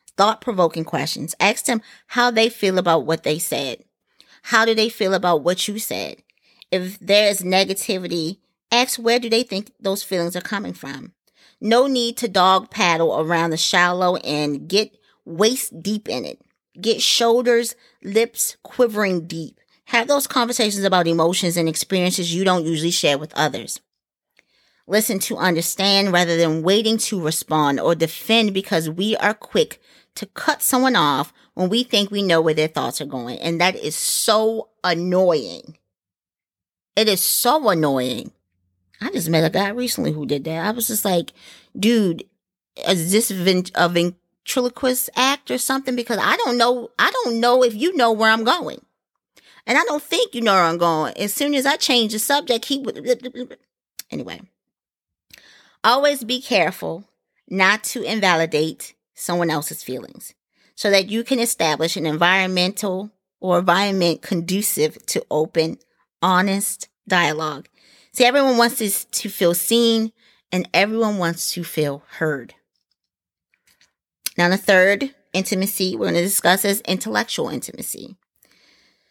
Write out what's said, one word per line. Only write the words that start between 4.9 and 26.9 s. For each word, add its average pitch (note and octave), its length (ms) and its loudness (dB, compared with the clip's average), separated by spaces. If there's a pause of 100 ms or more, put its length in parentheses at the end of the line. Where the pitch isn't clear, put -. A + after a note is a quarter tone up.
feel G3 240 -2
about F3+ 280 2
what F3+ 240 0
you G#3 120 -6
said? F#2+ 440 -8 (480)
If F#3+ 300 -4
there G3+ 300 4
is G3+ 100 -2
negativity, F#3 960 -2 (320)
ask B3 300 0
where A#3 180 2
do A#3+ 120 -6
they A3+ 120 2
think G3+ 280 -8 (100)
those G3 220 -4
feelings F3 340 -4
are F3 60 -8
coming G3 320 -8
from. - 380 -14 (480)
No A#3+ 280 4
need A#3+ 300 -2
to A#3 100 -4
dog F#3+ 420 4
paddle E3 480 2
around E3 320 0
the D#3+ 60 -2
shallow F3+ 600 2
and D3 520 -4
get G3+ 280 0 (280)
waist G3 580 -2
deep G#3 260 -6
in A2 160 -6
it. C#2+ 160 -14 (400)
Get A3+ 220 0
shoulders, A#3 720 2 (280)
lips - 600 -2
quivering G3+ 640 0
deep. E3 320 -10 (280)
Have A#3+ 200 0
those C#4 220 0
conversations A3+ 560 0
about F3+ 240 2
emotions E3+ 480 2
and E3 120 0
experiences F3+ 640 -2
you F#3 120 0
don't F3+ 200 2
usually E3 280 -2
share C#3+ 260 2
with D3+ 160 -12
others. C#3 460 -4 (1080)
Listen G#3+ 340 0
to - 160 -6
understand F#3+ 760 2
rather F3 240 2
than D#3+ 260 2
waiting G#3+ 360 2